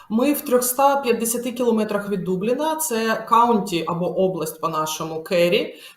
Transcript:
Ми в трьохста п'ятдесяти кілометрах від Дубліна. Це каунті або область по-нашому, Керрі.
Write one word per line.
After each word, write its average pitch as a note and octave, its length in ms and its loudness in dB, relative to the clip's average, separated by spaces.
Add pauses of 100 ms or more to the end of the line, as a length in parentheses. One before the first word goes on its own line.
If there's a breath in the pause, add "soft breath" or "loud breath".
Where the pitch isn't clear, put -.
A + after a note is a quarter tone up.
Ми B3+ 240 2
в C#4+ 80 -2
трьохста C#4 560 2
п'ятдесяти A#3+ 560 -2
кілометрах G#3+ 560 0
від F#3 160 -2
Дубліна. B3 520 0
Це A3+ 520 -2
каунті A3+ 580 4
або E3+ 320 -2
область E3+ 420 -2
по-нашому, D#3+ 640 -4
Керрі. F3 520 2 (220 loud breath)